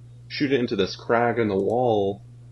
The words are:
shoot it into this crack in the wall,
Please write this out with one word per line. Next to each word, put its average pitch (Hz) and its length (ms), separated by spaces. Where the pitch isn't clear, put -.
shoot 139 240
it 131 80
into 120 160
this 95 180
crack 117 440
in 113 100
the 98 80
wall, 101 640